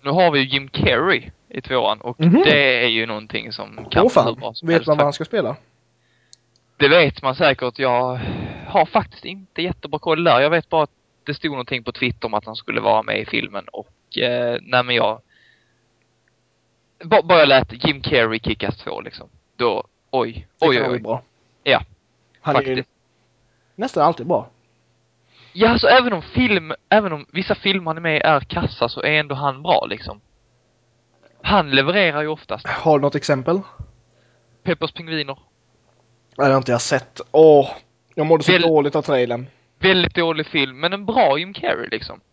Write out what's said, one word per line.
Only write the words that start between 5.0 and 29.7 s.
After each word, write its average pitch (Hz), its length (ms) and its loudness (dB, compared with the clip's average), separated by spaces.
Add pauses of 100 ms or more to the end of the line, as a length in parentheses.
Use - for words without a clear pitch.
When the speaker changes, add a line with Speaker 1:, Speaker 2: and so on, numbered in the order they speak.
Speaker 2:
han 143 60 -2
ska 156 120 -8
spela? 160 320 -4 (1200)
Speaker 1:
Det 143 120 2
vet 151 340 4
man 131 120 -2
säkert. 131 440 -2
Jag 127 420 -2 (460)
har 165 200 0
faktiskt - 380 -4
inte 190 380 -12
jättebra 160 360 -6
koll 165 260 -2
där. 131 160 4
Jag 147 100 2
vet 165 180 -2
bara 160 140 0
att 143 80 -2 (340)
det 147 100 -8
stod 156 160 -8
någonting 127 340 -8
på 123 80 -8
Twitter 123 340 -4
om 110 80 -6
att 104 100 -4
han 110 120 -14
skulle 110 240 -6
vara 107 220 0
med 107 180 -4
i 110 40 -8
filmen, 101 480 -8
och, - 460 -14
eh, 123 440 -2
nej, 123 220 0
men 123 100 -2
jag 113 260 0 (1800)
ba-, 170 180 4
bara 170 160 4
jag 151 100 6
lät 127 360 2
Jim 143 180 -2
Carrey 113 360 0
Kick-Ass 101 380 -6
två, - 240 -12
liksom. - 280 -18 (280)
Då, 117 280 0 (260)
oj, 117 360 -4 (120)
Speaker 2:
Det 160 100 2
Speaker 1:
oj, 131 80 4
Speaker 2:
kan 110 80 0
Speaker 1:
oj, - 40 -2
Speaker 2:
bli 123 100 -2
Speaker 1:
oj. 110 40 -10
Speaker 2:
bra. 113 200 -6 (400)
Speaker 1:
Ja, 127 180 2 (600)
Speaker 2:
Han 147 160 0
är - 40 4
ju 139 60 -6
Speaker 1:
faktiskt. 131 220 -4 (880)
Speaker 2:
nästan 190 280 -2
alltid 160 220 0
bra. 160 240 -2 (1000)
Speaker 1:
Ja, 208 160 2
alltså 233 200 2
även 247 240 6
om 165 100 -6
film, 196 500 -2 (160)
även 202 240 2
om 147 200 -10
vissa 190 220 -4
filmer 190 360 -2
han 160 60 -6
är 165 40 -14
med 160 160 -2
i - 40 0
är 147 200 2
kassa, - 480 -4
så - 140 -10
är 151 180 0
ändå 143 140 -6
han 135 280 -6
bra, 156 280 0